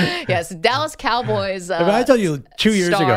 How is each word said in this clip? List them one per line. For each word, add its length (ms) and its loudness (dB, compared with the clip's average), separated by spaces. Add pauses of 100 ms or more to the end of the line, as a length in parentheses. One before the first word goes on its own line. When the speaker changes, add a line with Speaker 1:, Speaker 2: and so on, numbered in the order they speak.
(280)
Speaker 1:
Yes, 220 -2
Dallas 440 -2
Cowboys, 760 -4
Speaker 2:
I 100 0
mean, 80 4
I 140 4
Speaker 1:
uh, 20 0
Speaker 2:
told 160 4
you 240 -2 (140)
two 160 2
years 200 2
Speaker 1:
star. 80 2 (140)